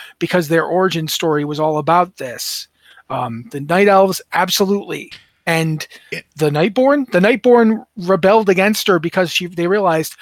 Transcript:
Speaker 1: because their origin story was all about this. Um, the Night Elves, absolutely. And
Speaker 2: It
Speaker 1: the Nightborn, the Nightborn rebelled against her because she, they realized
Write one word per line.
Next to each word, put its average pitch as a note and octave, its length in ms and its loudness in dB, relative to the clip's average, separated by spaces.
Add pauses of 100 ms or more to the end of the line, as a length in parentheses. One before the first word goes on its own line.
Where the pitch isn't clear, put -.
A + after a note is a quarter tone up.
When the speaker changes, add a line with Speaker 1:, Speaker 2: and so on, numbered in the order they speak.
(200)
Speaker 1:
because E3+ 280 -2
their D#3+ 180 0
origin E3 420 -2
story D3+ 380 -2
was D3 140 -6
all D#3 180 0
about E3+ 400 0
this. - 500 -10 (420)
Um, B2 420 -8
the C#3+ 100 -10
Night F3 260 2
Elves, G3 340 4 (120)
absolutely. F#3 800 -2 (340)
And D#3+ 420 -2 (240)
Speaker 2:
It - 140 -12 (100)
Speaker 1:
the D3+ 140 0
Nightborn, B3+ 640 0
the F3+ 80 2
Nightborn A3+ 680 4 (120)
rebelled F#3+ 520 2
against F#3+ 380 0
her F#3 120 2
because E3+ 320 -2
she, F#3 160 -4
they F3 200 -4
realized F3+ 540 0